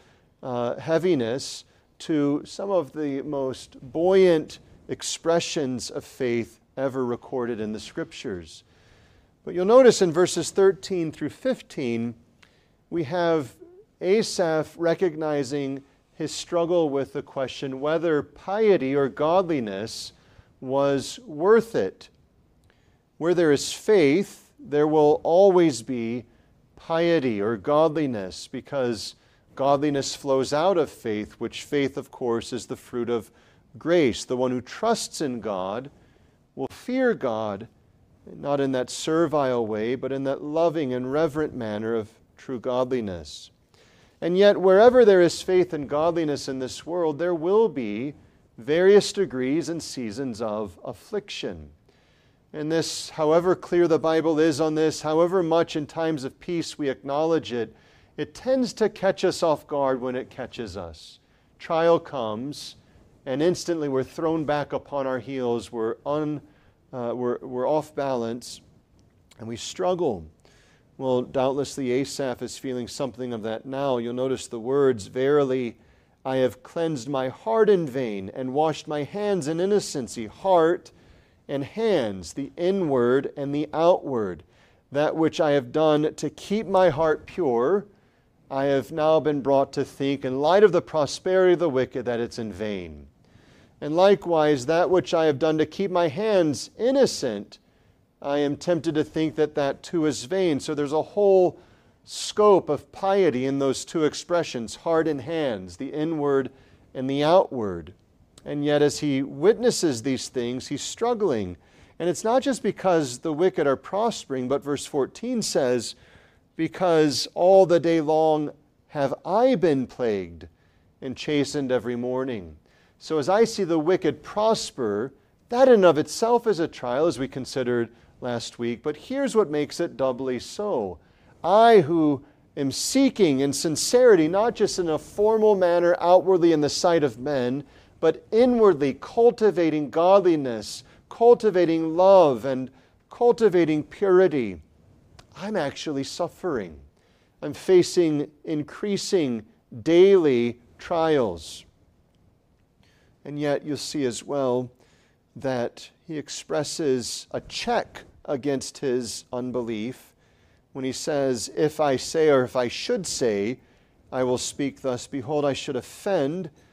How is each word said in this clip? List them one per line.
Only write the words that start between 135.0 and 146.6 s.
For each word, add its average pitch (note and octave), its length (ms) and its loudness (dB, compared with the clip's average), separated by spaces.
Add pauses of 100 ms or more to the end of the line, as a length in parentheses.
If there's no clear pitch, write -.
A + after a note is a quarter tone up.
manner F3 460 4
outwardly F3 520 6
in D3+ 80 4
the D3 80 2
sight E3+ 360 2
of A#2 140 -2
men, C3 440 -2 (380)
but D#3+ 320 0
inwardly G#3+ 600 4
cultivating E3+ 960 2
godliness, E3 920 2 (260)
cultivating F3 880 4
love, F3 480 6
and C3 260 -4 (400)
cultivating F3+ 760 2
purity, D3+ 760 2 (760)
I'm G#3 200 -6
actually C#3 480 -4
suffering. C3+ 720 -6 (640)